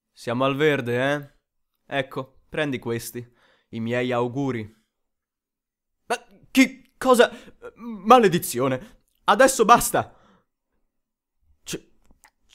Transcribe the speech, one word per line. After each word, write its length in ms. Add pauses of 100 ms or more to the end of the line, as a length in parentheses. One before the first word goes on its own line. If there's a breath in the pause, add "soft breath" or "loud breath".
(120)
Siamo 320
al 100
verde, 600
eh? 240 (480)
Ecco, 640
prendi 300
questi, 480 (440)
i 100
miei 320
auguri. 580 (1400)
Ma 160 (280)
chi, 480
cosa? 320 (440 loud breath)
Maledizione! 1300 (180)
Adesso 400
basta! 500 (1500 soft breath)
Ce... 300 (640)